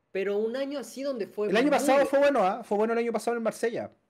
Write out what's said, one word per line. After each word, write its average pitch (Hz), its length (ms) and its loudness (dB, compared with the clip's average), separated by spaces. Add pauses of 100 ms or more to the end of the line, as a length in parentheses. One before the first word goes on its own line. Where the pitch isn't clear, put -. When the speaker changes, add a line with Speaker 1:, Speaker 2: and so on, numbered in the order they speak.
(120)
Speaker 1:
pero 196 260 -4
un 226 180 -2
año 277 240 -6
así 247 220 -12
donde 262 240 -4
fue 208 240 -4
Speaker 2:
El 190 80 2
año 240 80 4
Speaker 1:
muy 294 60 2
Speaker 2:
pasado 269 340 4
fue 277 140 2
bueno, 277 240 4
¿ah? 208 200 0
Fue 208 140 -2
bueno 220 160 0
el 226 60 0
año 233 120 -2
pasado 226 240 -2
en - 40 -4
el 233 40 -6
Marsella. 214 480 -4 (180)